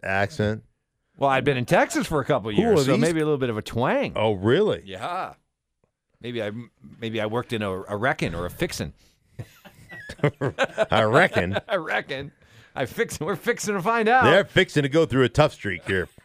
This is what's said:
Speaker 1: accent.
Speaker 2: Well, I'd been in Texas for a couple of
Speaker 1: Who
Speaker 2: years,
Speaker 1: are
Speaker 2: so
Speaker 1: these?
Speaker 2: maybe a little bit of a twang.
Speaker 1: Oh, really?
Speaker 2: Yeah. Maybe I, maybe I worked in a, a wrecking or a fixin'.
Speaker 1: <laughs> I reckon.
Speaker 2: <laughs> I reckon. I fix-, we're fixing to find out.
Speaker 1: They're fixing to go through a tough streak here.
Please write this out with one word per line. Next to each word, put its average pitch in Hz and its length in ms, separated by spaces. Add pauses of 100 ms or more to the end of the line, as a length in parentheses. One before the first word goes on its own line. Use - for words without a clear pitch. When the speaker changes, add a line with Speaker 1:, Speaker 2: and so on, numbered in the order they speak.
Speaker 1:
accent. 101 600 (520)
Speaker 2:
Well, 139 140
I'd 135 140
been 139 120
in 123 80
Texas 233 420
for 151 140
a - 60
couple 113 240
of 107 60
Speaker 1:
Who 180 60
Speaker 2:
years, 214 180
Speaker 1:
are 135 40
Speaker 2:
so 135 80
Speaker 1:
these? 123 80
Speaker 2:
maybe 160 200
a 151 40
little 151 140
bit 127 120
of 107 60
a 107 60
twang. 147 540
Speaker 1:
Oh, 107 180
really? 120 500
Speaker 2:
Yeah. 120 480 (880)
Maybe 120 220
I, 104 100 (460)
maybe 113 220
I 104 60
worked 117 260
in 113 80
a, 104 100
a 95 280
wrecking 123 360
or 87 120
a 87 40
fixin'. - 440 (440)
Speaker 1:
<laughs> - 60 (1500)
I 110 120
reckon. 110 600
Speaker 2:
<laughs> - 60
I 208 80
reckon. 143 560 (420)
I 135 120
fix-, - 340
we're 165 160
fixing 214 380
to 190 80
find 220 260
out. 247 160
Speaker 1:
They're 185 200
fixing 170 380
to 139 60
go 156 180
through 131 180
a 120 40
tough 147 240
streak 92 340
here. 92 220 (160)